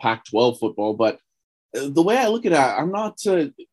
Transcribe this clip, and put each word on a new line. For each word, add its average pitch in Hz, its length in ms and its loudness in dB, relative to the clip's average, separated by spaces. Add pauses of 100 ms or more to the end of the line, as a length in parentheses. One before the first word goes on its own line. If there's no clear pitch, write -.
Pac-twelve 117 580 0
football. 107 360 -4
But, 107 260 -2 (540)
uh, 139 140 -6
the 151 140 2
way 214 160 2
I 247 100 2
look 233 160 -2
at 190 80 0
it, 156 60 4
I'm 135 320 2
not, 208 360 -6
uh, 175 200 2 (260)